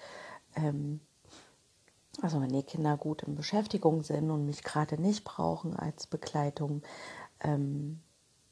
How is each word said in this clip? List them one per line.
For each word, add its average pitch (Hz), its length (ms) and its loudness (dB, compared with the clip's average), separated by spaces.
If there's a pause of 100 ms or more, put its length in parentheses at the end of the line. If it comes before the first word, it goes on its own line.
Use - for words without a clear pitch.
(560)
ähm, 147 460 0 (1200)
also 160 200 2
wenn 131 100 0
die 135 120 2
Kinder 151 340 2
gut 151 260 -2
in 147 120 -4
Beschäftigung 165 680 4
sind 151 280 2
und 147 140 2
mich 143 180 -4
gerade 151 380 0
nicht 208 220 2
brauchen 165 520 -2
als - 320 -4
Begleitung, 147 760 -2 (560)
ähm, 147 640 0 (500)